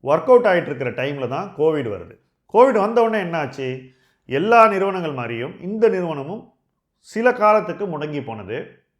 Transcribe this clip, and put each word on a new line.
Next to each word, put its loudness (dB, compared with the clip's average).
ஒர்க் 0
அவுட் 8
ஆயிட்டு 2
இருக்கிற -6
டைம்ல -6
தான் -8
கோவிட் 0
வருது. -10
கோவிட் 6
வந்த 2
உடனே 0
என்ன -4
ஆச்சு? -8
எல்லா 4
நிறுவனங்கள் -2
மாதிரியும் -8
இந்த 0
நிறுவனமும் -6
சில -2
காலத்துக்கு 2
முடங்கி -8
போனது. -12